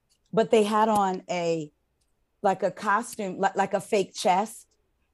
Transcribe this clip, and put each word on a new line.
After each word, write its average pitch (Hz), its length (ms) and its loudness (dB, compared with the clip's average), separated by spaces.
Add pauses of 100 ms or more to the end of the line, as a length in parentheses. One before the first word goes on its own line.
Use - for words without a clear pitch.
(320)
but 220 180 0
they 220 140 6
had 214 240 2
on 190 420 2
a, 170 400 -2 (720)
like, 190 200 0
a 190 80 0
costume, 208 680 -4
like, 190 180 -2
like 196 180 -2
a 190 60 -2
fake 190 340 -2
chest 202 520 0 (480)